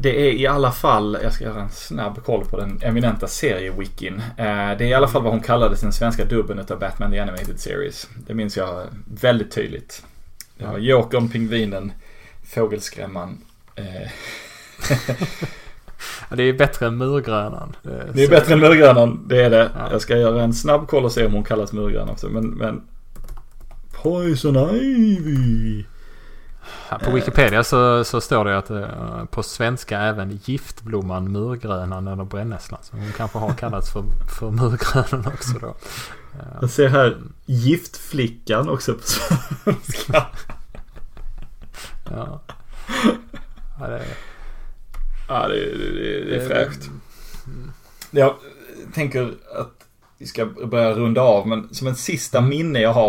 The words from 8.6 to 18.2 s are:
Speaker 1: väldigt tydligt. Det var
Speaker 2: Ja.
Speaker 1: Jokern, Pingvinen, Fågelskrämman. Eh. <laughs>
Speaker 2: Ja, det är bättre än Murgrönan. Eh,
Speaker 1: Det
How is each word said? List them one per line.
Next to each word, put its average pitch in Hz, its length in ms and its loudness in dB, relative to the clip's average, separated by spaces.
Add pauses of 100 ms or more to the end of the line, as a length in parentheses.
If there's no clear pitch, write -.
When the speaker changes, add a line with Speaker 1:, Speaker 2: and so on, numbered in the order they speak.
Speaker 1:
väldigt 117 320 2
tydligt. - 520 -8 (540)
Det 110 60 -10
var 104 80 -8
Speaker 2:
Ja. 98 60 -6
Speaker 1:
Jokern, 117 500 4
Pingvinen, 107 640 -2 (520)
Fågelskrämman. 98 920 -4 (380)
Eh. 98 340 -10 (800)
<laughs> 131 380 0 (1040)
Speaker 2:
Ja, 120 60 -8
det 127 60 2
är 131 100 6
bättre 135 340 2
än 117 100 -2
Murgrönan. 120 880 -2
Eh, - 60 -10 (240)
Speaker 1:
Det 131 80 4